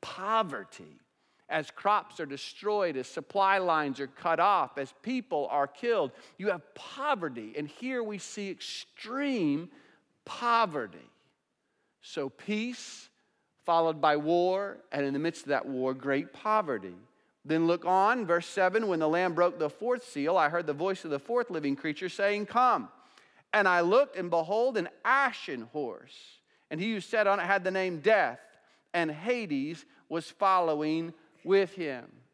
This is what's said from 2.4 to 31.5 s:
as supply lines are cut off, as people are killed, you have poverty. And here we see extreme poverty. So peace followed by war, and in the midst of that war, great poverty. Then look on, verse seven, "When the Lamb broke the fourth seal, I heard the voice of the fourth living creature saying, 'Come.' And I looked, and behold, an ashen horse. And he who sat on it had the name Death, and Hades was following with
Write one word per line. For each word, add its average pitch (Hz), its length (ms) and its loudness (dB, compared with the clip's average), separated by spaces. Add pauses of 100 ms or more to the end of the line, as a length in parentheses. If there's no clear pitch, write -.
as 127 80 -6
supply 196 500 0
lines 156 440 0
are 139 60 -6
cut 160 320 -2
off, 175 380 2
as 135 240 -6
people 196 500 -4
are 233 160 0
killed, 214 440 -2 (260)
you 196 140 -2
have 175 240 -6
poverty. 170 840 -6
And 147 120 -6
here 247 340 -6
we 214 160 -6
see 196 320 -10
extreme 214 1200 -4 (560)
poverty. 151 840 -2 (920)
So 143 260 -6
peace 214 800 -8 (560)
followed 165 340 4
by 147 200 4
war, 180 580 0 (160)
and 143 140 0
in 139 80 -2
the 139 60 -2
midst 165 240 -4
of - 40 -14
that 139 160 0
war, 131 300 -2
great 135 400 -2
poverty. 139 600 -2 (460)
Then 160 240 2
look 170 200 2
on, 202 400 4
verse 170 200 2
seven, 196 400 2
"When 180 120 0
the 160 100 2
Lamb 180 240 2
broke 175 260 2
the 147 120 0
fourth 247 340 -4
seal, 147 320 0
I 156 140 4
heard 175 160 -2
the 147 80 0
voice 185 320 -4
of 160 40 -6
the 143 80 -2
fourth 233 300 -2
living 151 260 -2
creature 156 360 -6
saying, 208 340 0
'Come.' 220 460 2 (640)
And 208 120 6
I 180 140 6
looked, 220 360 4
and 180 120 -6
behold, 202 480 0
an 175 140 -2 (160)
ashen 240 560 0 (100)
horse. - 680 -10 (320)
And 151 80 -6
he 214 140 -2
who 208 80 -2
sat 214 260 2
on 196 140 4
it 175 60 -2
had 190 180 2
the 185 60 0
name 185 300 -2
Death, 156 400 4 (520)
and 165 180 0
Hades 160 760 -4 (240)
was 160 200 -6
following 165 840 2 (280)
with 190 300 4